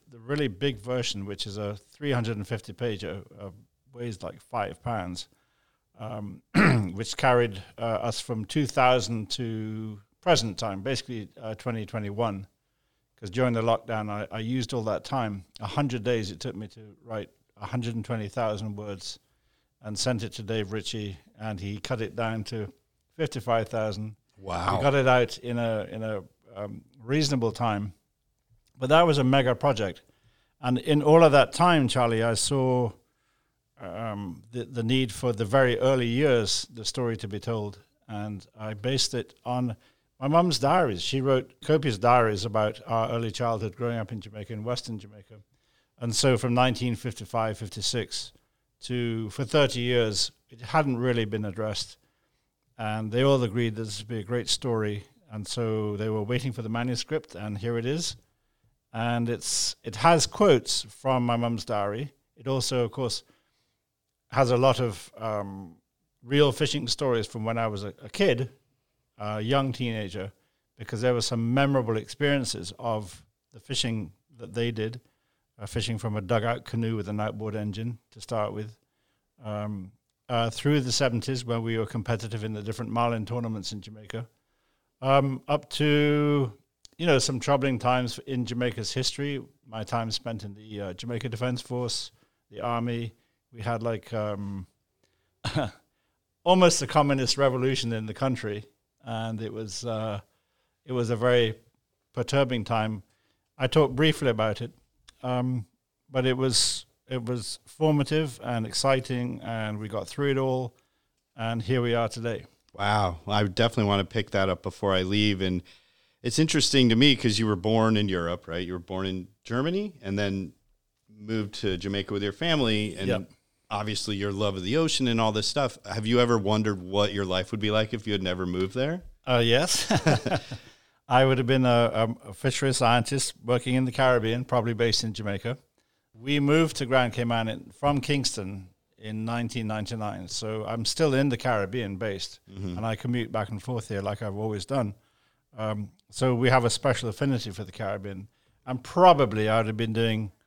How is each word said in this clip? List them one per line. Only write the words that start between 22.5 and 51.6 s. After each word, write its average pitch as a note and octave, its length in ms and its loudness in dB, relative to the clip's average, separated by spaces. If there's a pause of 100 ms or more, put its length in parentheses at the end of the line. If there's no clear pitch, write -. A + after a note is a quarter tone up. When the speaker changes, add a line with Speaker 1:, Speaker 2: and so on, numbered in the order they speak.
Speaker 1:
fifty-five A#2+ 500 -2
thousand. G#2+ 480 -6 (220)
Speaker 2:
Wow. F#2+ 380 -4
Speaker 1:
We - 60 -2
got C#3 120 4
it C3+ 120 2
out B2+ 300 4
in A#2+ 220 -6
a, A2+ 320 -2
in A2 120 -10
a, G#2+ 200 -6 (340)
um, G2+ 240 -10 (220)
reasonable C3 500 0
time. G#2 400 -2 (840)
But C3 100 -2
that E3 180 8
was D3+ 120 4
a C3+ 60 4
mega B2+ 300 4
project. G#2+ 460 0 (640)
And B2 160 2
in D3+ 240 2
all D#3 200 10
of D#3 100 10
that C#3 200 6
time, E3+ 340 6
Charlie, A#2 360 2
I A#2 100 2
saw, B2+ 600 2 (840)
um, G2+ 640 -10 (100)
the, A#2+ 120 -8
the A#2+ 180 -6
need B2+ 300 2
for B2 220 -2
the A2 100 -2
very B2 360 4
early B2+ 260 4
years, A#2+ 640 2
the A2 140 -12
story A#2+ 320 -2
to G#2 100 -10
be G2+ 100 -6
told. G#2 420 -6 (280)
And G#2 380 -8 (120)
I G#2+ 140 -8
based B2 400 -2
it - 220 -6 (100)
on B2 320 -2 (420)
my C3+ 100 -2
mum's E3 300 4
diaries. C#3 440 2
She C3+ 180 -2
wrote C3 320 2 (100)
copious C#3+ 360 2
diaries A2+ 480 4
about G#2+ 400 0
our A#2 240 0
early A#2 200 -2
childhood A2+ 460 -4
growing A#2+ 220 -4
up G#2+ 140 -8
in G#2+ 100 -8
Jamaica, G#2+ 320 -14
in G#2+ 100 -8
Western A#2+ 340 -6
Jamaica. G#2 420 -20 (600)
And A#2 140 -2
so C3 220 6
from A#2+ 160 0
nineteen B2 400 2
fifty-five, A2 640 -4
fifty-six - 760 -6 (520)
to, A#2 440 -4
for C3+ 160 -6
thirty C3+ 360 4
years, A#2+ 520 2 (160)
it A#2 140 -20
hadn't C#3 340 2
really A#2 300 0
been G#2+ 180 -4
addressed. G#2+ 540 -6 (800)